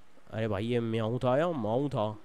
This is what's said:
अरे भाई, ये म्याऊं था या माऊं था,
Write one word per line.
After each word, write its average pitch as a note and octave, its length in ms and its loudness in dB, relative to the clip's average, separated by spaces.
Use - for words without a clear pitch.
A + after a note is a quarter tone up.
अरे A2 180 -2
भाई, G#2 180 0
ये A#2+ 140 2
म्याऊं A2+ 380 0
था B2+ 200 4
या E3+ 120 4
माऊं B2+ 380 0
था, A2+ 200 0